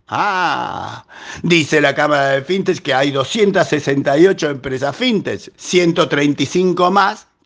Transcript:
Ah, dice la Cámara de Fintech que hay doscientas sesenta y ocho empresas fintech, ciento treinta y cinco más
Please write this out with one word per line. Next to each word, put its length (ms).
Ah, 960
dice 380
la 120
Cámara 360
de 140
Fintech 360
que 160
hay 160
doscientas 580
sesenta 480
y 120
ocho 200
empresas 460
fintech, 600
ciento 520
treinta 360
y 20
cinco 460
más 340